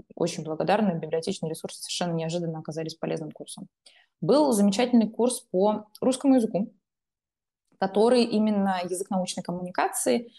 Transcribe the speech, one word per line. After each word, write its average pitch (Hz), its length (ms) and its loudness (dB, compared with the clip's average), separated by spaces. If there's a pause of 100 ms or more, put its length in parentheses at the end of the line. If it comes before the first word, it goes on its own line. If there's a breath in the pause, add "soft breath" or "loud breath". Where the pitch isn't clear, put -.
(160)
очень 170 280 -4
благодарна. 170 520 0
Библиотечные 160 560 -4
ресурсы - 320 -12
совершенно 175 300 -4
неожиданно 165 460 -4
оказались 160 360 -10
полезным 160 360 -6
курсом. - 360 -16 (540 soft breath)
Был 269 300 4
замечательный 214 580 4
курс 233 320 -2 (100)
по 214 360 2 (140)
русскому 262 340 4
языку, 220 380 0 (1040)
который 220 440 4
именно 208 680 0
язык 185 200 -6
научной 185 340 -4
коммуникации, 233 960 -2